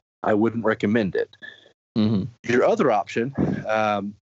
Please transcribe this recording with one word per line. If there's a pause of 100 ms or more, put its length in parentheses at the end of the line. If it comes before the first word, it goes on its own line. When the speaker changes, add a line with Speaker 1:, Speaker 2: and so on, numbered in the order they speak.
(240)
Speaker 1:
I
wouldn't
recommend
it. (640)
Speaker 2:
Mm-hmm. (280)
Speaker 1:
Your
other
option, (360)
um,